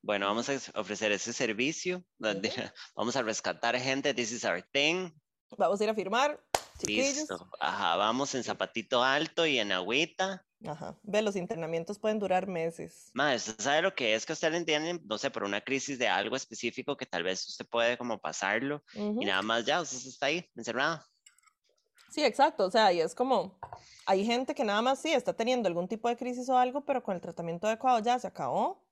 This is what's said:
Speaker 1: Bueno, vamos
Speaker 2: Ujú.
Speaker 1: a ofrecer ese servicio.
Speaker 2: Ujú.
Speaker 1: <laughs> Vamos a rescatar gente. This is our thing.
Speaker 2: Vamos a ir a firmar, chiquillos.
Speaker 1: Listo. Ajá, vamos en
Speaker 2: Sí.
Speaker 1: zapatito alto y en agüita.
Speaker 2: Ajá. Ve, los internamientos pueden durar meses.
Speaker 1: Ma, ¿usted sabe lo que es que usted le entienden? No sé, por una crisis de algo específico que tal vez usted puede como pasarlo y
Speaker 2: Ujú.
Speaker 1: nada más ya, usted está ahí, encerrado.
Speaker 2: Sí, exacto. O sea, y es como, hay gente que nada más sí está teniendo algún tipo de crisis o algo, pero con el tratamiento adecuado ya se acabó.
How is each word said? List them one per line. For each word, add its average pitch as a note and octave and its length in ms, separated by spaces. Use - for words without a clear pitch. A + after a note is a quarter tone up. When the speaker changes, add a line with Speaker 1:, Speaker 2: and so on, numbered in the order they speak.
Speaker 1:
Bueno, G2+ 260
vamos A#2 220
Speaker 2:
Ujú. C3+ 140
Speaker 1:
a - 40
ofrecer G#2 320
ese G#2 220
servicio. C#3+ 720
Speaker 2:
Ujú. G#2 360
Speaker 1:
<laughs> - 0
Vamos A#2 200
a C3+ 80
rescatar A2 560
gente. C3+ 340
This A2+ 180
is A#2+ 140
our F2+ 160
thing. E3 400
Speaker 2:
Vamos G3 240
a - 40
ir G#3+ 40
a A3 60
firmar, A3+ 480
chiquillos. C#4 520
Speaker 1:
Listo. - 200
Ajá, F2 360
vamos A#2 400
en A#2 80
Speaker 2:
Sí. - 0
Speaker 1:
zapatito A2 600
alto D#3 440
y C#3 100
en G#2 140
agüita. D3 760
Speaker 2:
Ajá. - 360
Ve, G#3 180
los G3+ 140
internamientos E3 640
pueden G#3+ 200
durar F#3 280
meses. E3 680
Speaker 1:
Ma, C#3 200
¿usted A2 240
sabe C#3+ 240
lo F#3+ 120
que A2 200
es A2+ 100
que E3 80
usted D#3 180
le E3+ 60
entienden? E3 480
No G#2+ 120
sé, C3+ 140
por A2 120
una G2+ 180
crisis C3 380
de A#2+ 80
algo G2+ 280
específico B2+ 640
que - 80
tal F2 180
vez F#2 240
usted - 200
puede A#2 300
como A#2 220
pasarlo A#2+ 640
y G#2+ 80
Speaker 2:
Ujú. - 0
Speaker 1:
nada F#2+ 180
más A2+ 220
ya, D#3+ 160
usted C3+ 160
está C3+ 180
ahí, E3 280
encerrado. C3 480
Speaker 2:
Sí, D#4 140
exacto. C#4 420
O G#3 60
sea, G#3+ 220
y E3+ 80
es E3 140
como, A#3+ 420
hay G3 200
gente B3+ 300
que C#4 80
nada G#3 180
más C4+ 180
sí D#4+ 140
está B3 220
teniendo A#3 320
algún F3 200
tipo A3+ 220
de A#3+ 80
crisis B3 320
o B3+ 80
algo, B3+ 280
pero B3+ 180
con G3 120
el E3+ 60
tratamiento E3+ 460
adecuado A3+ 320
ya A#3+ 200
se G#3 80
acabó. F#3 640